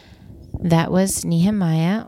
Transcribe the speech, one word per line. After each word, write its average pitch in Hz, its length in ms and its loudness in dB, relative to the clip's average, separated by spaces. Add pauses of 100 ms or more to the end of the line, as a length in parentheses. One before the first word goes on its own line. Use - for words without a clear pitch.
(600)
That 165 320 2
was 185 320 0
Nehemiah, 175 840 0